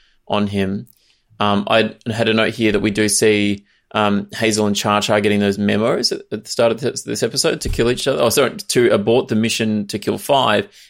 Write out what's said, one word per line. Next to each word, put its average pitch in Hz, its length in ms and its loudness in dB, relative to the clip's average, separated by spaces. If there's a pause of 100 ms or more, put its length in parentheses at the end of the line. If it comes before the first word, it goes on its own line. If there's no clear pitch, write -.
(280)
on 104 200 0
him. 101 400 -4 (520)
Um, 101 280 0
I 110 280 2 (120)
had 110 220 -2
a 113 40 2
note 110 200 0
here 113 180 2
that 101 80 0
we 107 120 0
do 104 180 0
see, 104 560 2 (300)
um, 101 400 0
Hazel 107 320 0
and 101 80 0
Cha 104 260 0
Cha 107 180 0
getting 104 200 2
those 101 180 0
memos 107 540 0
at, - 100 -6 (100)
at 107 140 -8
the - 40 -16
start 117 220 2
of 110 80 -4
this, 120 240 -6
this 113 200 -6
episode 165 380 -2
to - 80 -4
kill 120 220 0
each 127 160 -4
other. 143 140 0
Oh, 120 80 4
sorry, 127 260 0
to - 360 2
abort 113 360 2
the 117 80 -2
mission 107 520 -2
to 107 120 -6
kill 104 180 -4
five 117 500 2 (220)